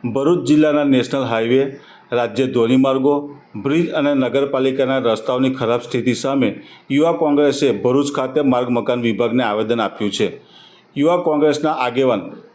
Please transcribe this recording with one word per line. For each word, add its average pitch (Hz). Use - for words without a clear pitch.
ભરૂચ 139
જિલ્લાના 151
નેશનલ 135
હાઈવે, 117
રાજ્ય 120
ધોરીમાર્ગો, 131
બ્રિજ 147
અને 147
નગરપાલિકાના 135
રસ્તાઓની 123
ખરાબ 123
સ્થિતિ 120
સામે 135
યુવા 160
કોંગ્રેસે 147
ભરૂચ 123
ખાતે 131
માર્ગ 127
મકાન 120
વિભાગને 117
આવેદન 110
આપ્યું 104
છે. 101
યુવા 170
કોંગ્રેસના 151
આગેવાન 123